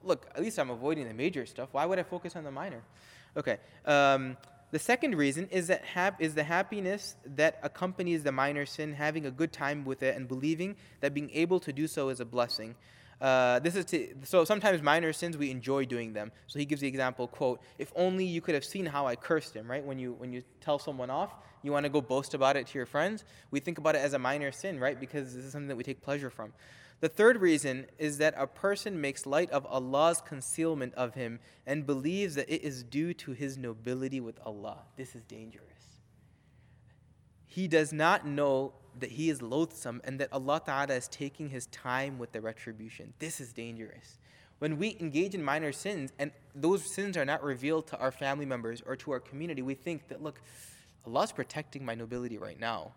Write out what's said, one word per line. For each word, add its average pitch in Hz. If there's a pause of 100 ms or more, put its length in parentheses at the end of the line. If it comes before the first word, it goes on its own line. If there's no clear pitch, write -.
Look, 180
at 143
least 214
I'm 135
avoiding 131
the 110
major 143
stuff. 123
Why 139
would 185
I 175
focus 175
on 165
the 143
minor? 139 (540)
Okay. 135 (260)
Um, 139 (320)
the 156
second 247
reason 147
is 180
that 170
hap-, 185
is 156
the 151
happiness 196 (100)
that 147
accompanies 175
the 143
minor 143
sin, 151
having 151
a 131
good 156
time 147
with 135
it 131
and 131
believing 156 (240)
that 143
being 143
able 170
to 156
do 147
so 139
is 127
a 120
blessing. 117 (440)
Uh, 127
this 170
is 180
to, 151
so 170
sometimes 196
minor 156
sins, 170
we 143
enjoy 131
doing 117
them. 104 (140)
So -
he 147
gives 143
the 139
example, 127
quote, 123 (160)
"If -
only 185
you 170
could 165
have 139
seen 190
how 143
I 123
cursed -
him," 113
right? 139
When 135
you, 123
when 123
you 123 (200)
tell 147
someone 127
off, 170 (280)
you 143
wanna 143
go 147
boast 131
about 135
it 127
to 143
your 123
friends. 190 (260)
We 143
think 165
about 156
it 147
as 139
a 135
minor 139
sin, 175
right? 127
Because 131
this 127
is 135
something 143
that 135
we 120
take 135
pleasure 139
from. - (460)
The 160
third 220
reason 143 (120)
is 151
that 151
a 139
person 196
makes 139
light 151
of 139
Allah's 139
concealment 143
of 120
him 117 (260)
and 143
believes 156
that 139
it 160
is 131
due 147
to -
his 135
nobility 127
with 113
Allah. 104 (140)
This 127
is 117
dangerous. 113 (1800)
He 185
does 156
not 160
know 139 (240)
that 123
he 160
is 139
loathsome 123
and 135
that 135
Allah 139
Ta'ala 135
is 127
taking 143
his 131
time 131
with 117
the 113
retribution. 110
This 156
is 120
dangerous. 113 (400)
When 151
we 208
engage 170
in 185
minor 147
sins 156
and 147 (220)
those 170 (100)
sins 196
are 151
not 143
revealed 147
to -
our 127
family 143
members 117
or 131
to 147
our 127
community, 139
we 135
think 160
that, 135
"Look, 151 (640)
Allah's 139
protecting 139
my 117
nobility 117
right 95
now 110